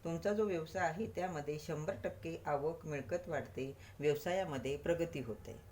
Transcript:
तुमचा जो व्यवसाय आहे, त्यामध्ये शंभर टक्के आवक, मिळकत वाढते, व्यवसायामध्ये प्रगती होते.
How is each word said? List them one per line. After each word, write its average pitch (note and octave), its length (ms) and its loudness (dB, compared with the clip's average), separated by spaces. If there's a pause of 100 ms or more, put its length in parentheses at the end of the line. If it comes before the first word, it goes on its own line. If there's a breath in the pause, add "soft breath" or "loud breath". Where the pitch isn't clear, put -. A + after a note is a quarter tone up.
तुमचा E3 300 2
जो G#3+ 120 6
व्यवसाय E3+ 440 2
आहे, G3+ 180 0
त्यामध्ये D3+ 520 -2
शंभर D3+ 340 0 (100)
टक्के - 420 -4
आवक, D#3 400 2
मिळकत D#3+ 440 -2
वाढते, C3+ 480 -2 (220 loud breath)
व्यवसायामध्ये D3 760 2
प्रगती E3 420 2
होते. - 400 -6 (120)